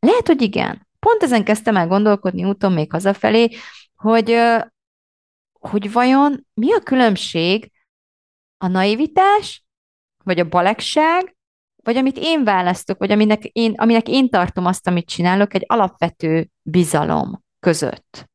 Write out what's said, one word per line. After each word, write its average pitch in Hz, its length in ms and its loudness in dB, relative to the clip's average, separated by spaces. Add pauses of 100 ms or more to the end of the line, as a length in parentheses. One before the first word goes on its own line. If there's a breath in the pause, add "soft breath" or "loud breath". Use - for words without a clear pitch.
Lehet, 453 260 2
hogy 285 160 2
igen. - 460 -4 (100)
Pont 440 240 2
ezen 247 220 0
kezdtem 214 320 0
el 175 100 0
gondolkodni 190 580 0
úton 196 280 -2
még 151 200 -2
hazafelé, 214 560 0 (480 loud breath)
hogy, 226 340 0
ö, 233 280 2 (920)
hogy 208 400 -6
vajon 262 640 2
mi 254 180 0
a 440 80 2
különbség 208 920 -2 (840)
a 190 80 -6
naivitás, 302 1000 0 (600)
vagy 180 140 -2
a 175 100 0
balekság, 302 880 0 (460)
vagy 233 140 -2
amit 262 240 -2
én 320 240 0
választok, 180 540 -2
vagy 196 120 -2
aminek 214 340 2
én, 226 280 -2
aminek 226 360 0
én 254 200 2
tartom 180 380 -2
azt, 185 200 -2
amit 175 220 -2
csinálok, 190 460 0
egy - 120 -2
alapvető 170 840 -2 (140)
bizalom 160 800 -2 (180)
között. - 760 -4